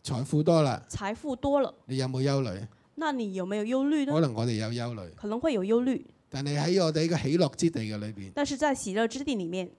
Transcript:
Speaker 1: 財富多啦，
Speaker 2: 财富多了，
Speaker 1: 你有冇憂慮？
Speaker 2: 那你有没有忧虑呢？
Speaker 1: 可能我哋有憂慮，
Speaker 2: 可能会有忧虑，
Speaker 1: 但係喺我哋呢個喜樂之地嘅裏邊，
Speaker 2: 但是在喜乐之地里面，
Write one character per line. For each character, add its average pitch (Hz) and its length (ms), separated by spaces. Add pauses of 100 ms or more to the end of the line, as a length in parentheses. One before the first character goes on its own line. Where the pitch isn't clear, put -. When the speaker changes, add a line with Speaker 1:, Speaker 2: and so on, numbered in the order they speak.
Speaker 1:
財 123 200
富 147 180
多 160 220
啦， 127 240
Speaker 2:
财 208 260
富 262 220
多 277 260
了， 254 120 (120)
Speaker 1:
你 131 120
有 131 100
冇 131 160
憂 139 180
慮？ 101 260 (280)
Speaker 2:
那 302 160
你 226 240
有 185 100
没 196 120
有 214 80
忧 262 200
虑 294 200
呢？ 277 80
Speaker 1:
可 160 80
能 135 120
我 113 120
哋 120 80
有 110 160
憂 120 260
慮， 101 80 (120)
Speaker 2:
可 - 120
能 220 120
会 320 140
有 196 100
忧 220 180
虑， 247 220 (260)
Speaker 1:
但 135 140
係 143 160
喺 175 240
我 160 80
哋 156 100
呢 165 80
個 170 80
喜 139 200
樂 165 180
之 170 140
地 165 120
嘅 107 180
裏 104 80
邊， 98 260
Speaker 2:
但 285 100
是 285 140
在 285 160
喜 220 220
乐 226 120
之 262 160
地 277 120
里 190 120
面， 180 320